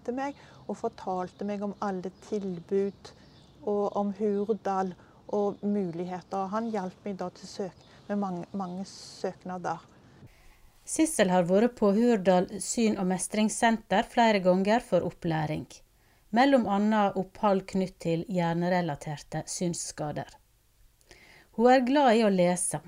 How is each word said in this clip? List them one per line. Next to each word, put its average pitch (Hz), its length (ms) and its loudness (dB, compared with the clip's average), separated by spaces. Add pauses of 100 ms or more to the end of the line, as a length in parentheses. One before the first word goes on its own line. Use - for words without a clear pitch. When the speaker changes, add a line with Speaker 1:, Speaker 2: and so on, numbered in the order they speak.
Speaker 1:
til 240 140 -8
meg 277 240 -6 (220)
og - 160 -8
fortalte 185 680 -6
meg 202 180 -6
om 208 140 -6
alle 190 420 -6
tilbud 196 920 -4 (460)
og 208 380 -2
om 202 160 0
Hurdal 202 800 -2 (340)
og 202 340 -2
muligheter. 185 880 -4
Han 226 220 -4
hjalp 185 340 -6
meg 196 140 -6
da 180 120 -6
til - 180 -18
søk-, - 360 -10 (200)
med 202 140 -4
mange, 180 300 -4
mange 190 360 -8
søknader. 180 920 -8 (1120)
Speaker 2:
Sissel 262 420 2
har 180 160 4
vært 214 320 2
på 202 140 4
Hurdal 196 640 4
syn- 220 420 0
og 190 80 -2
mestringssenter 214 960 0
flere 226 400 4
ganger 190 400 4
for 175 240 0
opplæring, 156 640 -4 (640)
mellom 254 340 6
annet 202 500 2
opphold 190 500 0
knytt 190 340 -4
til 165 260 -2
hjernerelaterte 170 1200 -2
synsskader. 156 800 -6 (1300)
Hun 240 120 6
er 254 160 6
glad 262 300 6
i 233 100 4
å 202 60 4
lese 180 560 0